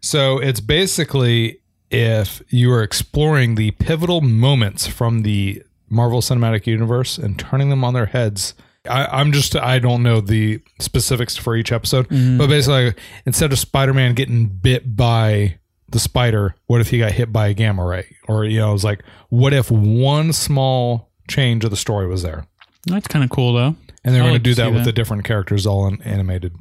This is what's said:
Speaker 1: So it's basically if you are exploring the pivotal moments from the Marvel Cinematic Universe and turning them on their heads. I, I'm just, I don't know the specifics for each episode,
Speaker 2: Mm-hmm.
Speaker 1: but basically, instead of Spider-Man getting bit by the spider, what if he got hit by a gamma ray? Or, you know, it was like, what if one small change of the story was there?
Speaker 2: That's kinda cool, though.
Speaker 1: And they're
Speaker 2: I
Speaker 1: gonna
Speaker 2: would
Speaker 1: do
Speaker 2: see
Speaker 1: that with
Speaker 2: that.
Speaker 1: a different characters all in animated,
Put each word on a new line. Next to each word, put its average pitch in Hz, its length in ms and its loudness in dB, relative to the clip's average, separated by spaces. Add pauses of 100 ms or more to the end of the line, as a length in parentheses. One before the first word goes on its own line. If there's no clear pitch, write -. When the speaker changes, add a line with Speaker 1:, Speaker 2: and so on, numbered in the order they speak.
Speaker 1:
So 135 380 0
it's 131 220 -2
basically 127 960 0 (320)
if 113 580 0
you 123 240 4
are 117 80 2
exploring 135 760 0
the 107 160 0
pivotal 165 500 -2
moments 117 680 2
from 117 340 -2
the 101 400 -2 (280)
Marvel 120 320 0
Cinematic 113 440 0
Universe 117 520 -2
and 104 200 -6
turning 139 320 -2
them 135 140 0
on 123 100 -2
their 123 140 -2
heads. 104 460 -4 (360)
I, 127 160 0
I'm 143 260 -2
just, 143 240 0
I 127 240 0
don't 123 240 2
know 117 160 4
the 107 420 -2 (180)
specifics - 580 -4
for 117 180 -4
each 113 160 -2
episode, 120 380 -2
Speaker 2:
Mm-hmm. 127 300 2
Speaker 1:
but 147 100 2
basically, 131 440 2 (320)
instead 139 260 0
of 127 80 0
Spider-Man 135 560 2
getting 120 320 0
bit 107 480 -2
by 107 640 2 (300)
the 113 100 -2
spider, 110 560 0 (100)
what 120 160 2
if 110 80 0
he 123 100 0
got 110 120 2
hit 113 200 -2
by 107 160 2
a 101 60 0
gamma 98 320 0
ray? 90 300 -6 (120)
Or, 107 180 0
you 110 140 0
know, 107 100 2
it 104 40 2
was 98 100 -2
like, 104 200 -2 (260)
what 127 240 4
if 131 180 0
one 127 640 2
small 127 800 -2 (180)
change 120 340 0
of 113 80 0
the 98 60 -6
story 101 300 -4
was 90 160 -4
there? 80 240 -10 (400)
Speaker 2:
That's 190 200 -4
kinda 139 200 0
cool, 123 260 0
though. 127 220 0 (280)
Speaker 1:
And 123 100 2
they're 127 80 6
Speaker 2:
I 123 40 4
Speaker 1:
gonna 123 80 4
Speaker 2:
would 120 100 2
Speaker 1:
do 123 100 4
Speaker 2:
see 120 80 0
Speaker 1:
that 113 120 0
with 117 120 2
Speaker 2:
that. 120 40 2
Speaker 1:
a 113 40 -2
different 107 300 -2
characters 101 420 -2
all 98 220 2
in 98 160 -4
animated, 92 580 -4